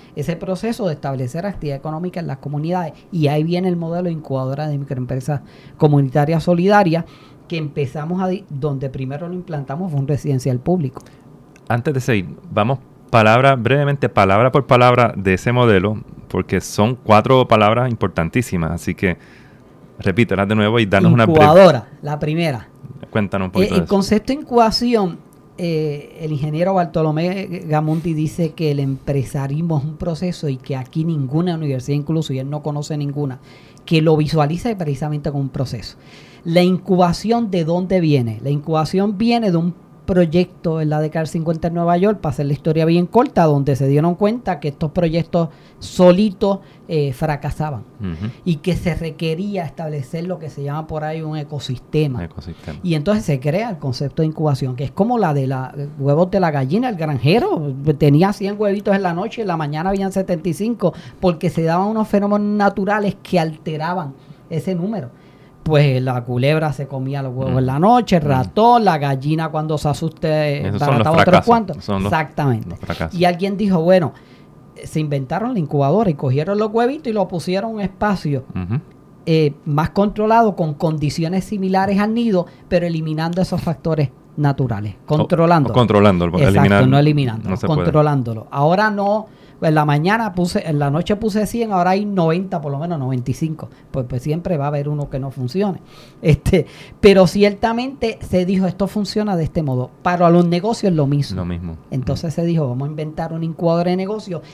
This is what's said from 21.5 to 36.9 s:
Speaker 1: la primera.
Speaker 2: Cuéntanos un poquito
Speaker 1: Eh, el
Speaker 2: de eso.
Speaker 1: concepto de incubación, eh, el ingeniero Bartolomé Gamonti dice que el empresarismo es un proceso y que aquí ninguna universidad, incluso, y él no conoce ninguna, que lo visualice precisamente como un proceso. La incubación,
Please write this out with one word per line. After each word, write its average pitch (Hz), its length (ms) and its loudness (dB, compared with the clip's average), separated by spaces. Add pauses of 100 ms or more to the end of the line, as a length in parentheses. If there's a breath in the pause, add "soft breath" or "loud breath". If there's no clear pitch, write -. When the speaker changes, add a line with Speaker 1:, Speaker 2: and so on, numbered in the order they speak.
Speaker 1:
la 147 160 -8
primera. 151 500 -4 (420)
Speaker 2:
Cuéntanos 98 360 -2
un 90 60 -8
poquito 190 200 2
Speaker 1:
Eh, - 20 -2
el 175 60 4
Speaker 2:
de - 40 -2
eso. 202 100 0
Speaker 1:
concepto 208 380 0
de 302 80 -4
incubación, 226 800 2 (400)
eh, 156 640 -4
el 156 100 -6
ingeniero 151 420 -2
Bartolomé 170 720 -2 (200)
Gamonti 156 480 0
dice 156 380 -2
que 156 180 -2
el 143 100 -2
empresarismo 139 1000 -2
es 127 60 -2
un 156 120 -8
proceso 170 520 -6
y 135 80 -4
que 131 200 -8
aquí 131 280 -6
ninguna 160 500 -2
universidad, 143 420 -4
incluso, 147 360 -2
y 131 60 -4
él 135 100 -6
no 147 140 -8
conoce 147 340 -6
ninguna, 143 420 -4 (460 loud breath)
que 160 160 2
lo 156 160 4
visualice 156 600 0
precisamente 151 540 -4
como 139 120 -4
un 135 80 -4
proceso. 127 480 -8 (460 loud breath)
La 170 180 2
incubación, 185 880 2